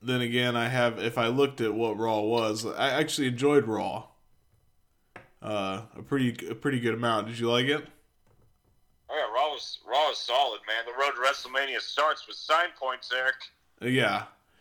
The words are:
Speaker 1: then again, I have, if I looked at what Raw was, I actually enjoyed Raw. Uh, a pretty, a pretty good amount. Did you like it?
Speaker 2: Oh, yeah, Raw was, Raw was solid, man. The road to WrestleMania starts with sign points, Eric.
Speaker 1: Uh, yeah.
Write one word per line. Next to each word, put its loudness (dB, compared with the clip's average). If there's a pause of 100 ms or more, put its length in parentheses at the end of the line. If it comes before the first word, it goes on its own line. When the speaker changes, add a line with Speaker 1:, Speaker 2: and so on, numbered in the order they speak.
Speaker 1:
then 0
again, 2
I 2
have, 2
if -2
I 2
looked 2
at 2
what 0
Raw 2
was, 2
I -2
actually 0
enjoyed 4
Raw. -4 (1400)
Uh, -4 (120)
a -14
pretty, -2
a -8
pretty -2
good 0
amount. 0
Did -10
you 0
like 2
it? -2 (1200)
Speaker 2:
Oh, -6
yeah, -2
Raw 2
was, -10 (100)
Raw 2
was -2
solid, 0
man. -2
The -4
road 2
to -6
WrestleMania 0
starts 0
with -16
sign 2 (100)
points, -6
Eric. 0 (440)
Speaker 1:
Uh, -6
yeah. 2 (380)